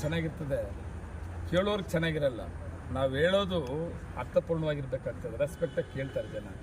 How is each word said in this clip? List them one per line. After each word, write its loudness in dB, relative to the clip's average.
ಚೆನ್ನಾಗಿರ್ತದೆ, 0
ಕೇಳೋರ್ಗೆ 4
ಚೆನ್ನಾಗಿರಲ್ಲ. 2
ನಾವು 4
ಹೇಳೋದು 4
ಅರ್ಥಪೂರ್ಣವಾಗಿರ್ಬೇಕಾಗ್ತದೆ, 0
ರೆಸ್ಪೆಕ್ಟಾಗಿ -2
ಕೇಳ್ತಾರೆ -2
ಜನ. -6